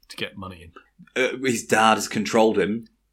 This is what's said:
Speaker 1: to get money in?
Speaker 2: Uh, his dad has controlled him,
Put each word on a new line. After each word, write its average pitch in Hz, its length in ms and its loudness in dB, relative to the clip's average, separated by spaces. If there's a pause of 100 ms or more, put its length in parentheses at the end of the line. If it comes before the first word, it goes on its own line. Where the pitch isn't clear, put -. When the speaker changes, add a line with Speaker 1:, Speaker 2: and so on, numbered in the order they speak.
Speaker 1:
to - 80 -20
get 101 200 -10
money 92 260 -16 (540)
in? 123 60 0
Speaker 2:
Uh, 123 160 -2
his 127 260 -4
dad 110 300 4
has 104 140 -4
controlled 110 500 2
him, 104 280 -2 (260)